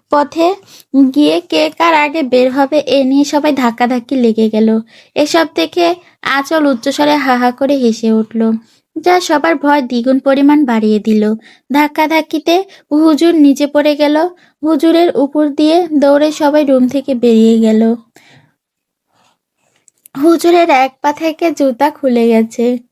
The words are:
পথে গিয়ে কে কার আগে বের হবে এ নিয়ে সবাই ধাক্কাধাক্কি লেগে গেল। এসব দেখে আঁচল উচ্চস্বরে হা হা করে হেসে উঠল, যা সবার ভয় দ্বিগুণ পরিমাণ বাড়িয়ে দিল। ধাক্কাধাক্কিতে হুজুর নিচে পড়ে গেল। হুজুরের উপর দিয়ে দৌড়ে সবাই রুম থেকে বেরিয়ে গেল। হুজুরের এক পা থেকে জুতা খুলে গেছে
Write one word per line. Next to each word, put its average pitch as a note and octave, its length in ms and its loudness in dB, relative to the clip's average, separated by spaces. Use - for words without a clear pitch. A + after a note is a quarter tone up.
পথে D#4 440 -2
গিয়ে D4+ 260 0
কে D#4 380 -2
কার E4 160 0
আগে D4 280 -2
বের B3+ 280 0
হবে C#4 280 0
এ C#4 260 0
নিয়ে C#4 200 2
সবাই D4 280 -2
ধাক্কাধাক্কি B3 640 -2
লেগে A3 340 0
গেল। A3 300 0
এসব D#4 400 0
দেখে E4+ 400 -2
আঁচল C#4+ 440 -2
উচ্চস্বরে C#4 500 0
হা C4 200 -2
হা B3 140 0
করে C#4 260 -2
হেসে A3+ 360 -2
উঠল, A3 400 -2
যা F4+ 220 0
সবার E4 360 -2
ভয় D4 260 0
দ্বিগুণ B3 360 -2
পরিমাণ C#4+ 460 2
বাড়িয়ে G#3+ 340 0
দিল। G#3+ 360 0
ধাক্কাধাক্কিতে D#4 920 -2
হুজুর D#4+ 420 2
নিচে C#4+ 320 2
পড়ে D4 300 0
গেল। D4+ 320 0
হুজুরের E4 540 0
উপর D4 320 -2
দিয়ে D#4 440 0
দৌড়ে C#4+ 400 2
সবাই D4+ 320 0
রুম C4 240 2
থেকে C4+ 260 -4
বেরিয়ে A3+ 460 2
গেল। A3 340 2
হুজুরের E4+ 480 2
এক C4 320 0
পা D4 100 -2
থেকে D#4+ 380 -4
জুতা C#4 400 -2
খুলে A#3+ 380 -2
গেছে A3+ 500 -2